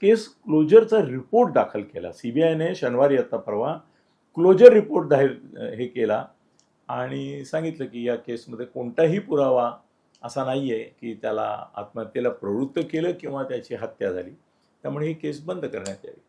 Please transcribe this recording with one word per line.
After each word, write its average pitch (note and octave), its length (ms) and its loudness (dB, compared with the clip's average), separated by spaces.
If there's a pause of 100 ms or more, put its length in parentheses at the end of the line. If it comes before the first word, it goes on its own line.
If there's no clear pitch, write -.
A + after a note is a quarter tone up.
केस G#3+ 260 4
क्लोजरचा G3+ 680 4
रिपोर्ट D#3+ 560 0
दाखल G#2 280 0
केला. F2 300 -12
सीबीआयने D#3+ 640 -2
शनिवारी, C3+ 420 2
आता A2+ 200 -4
परवा, A2+ 400 -6 (580)
क्लोजर F#3 380 10
रिपोर्ट F#3 360 2
जाहीर, C#3 220 4 (260)
अ, A2+ 60 -12
हे A#2 240 -8
केला A#2+ 380 -2 (640)
आणि C3+ 580 -10
सांगितलं D#3+ 400 -6
की A#2+ 220 -8
या A#2+ 80 -2
केसमध्ये A#2+ 500 -12
कोणताही D#3 540 -2
पुरावा C3 580 0 (460)
असा B2 220 -8
नाहीये B2+ 380 -4
की A#2 300 -14
त्याला A2 520 -6 (100)
आत्महत्येला A2+ 540 -6
प्रवृत्त A#2 500 -4
केलं D#3+ 320 -4
किंवा C#3 320 -10
त्याची B2 320 -10
हत्या A2 360 -6
झाली, F2+ 200 -8 (520)
त्यामुळे D3 240 -6
ही D#3+ 60 -6
केस D3+ 280 -8
बंद E3+ 240 -8
करण्यात G2 400 -10
यावी. - 240 -20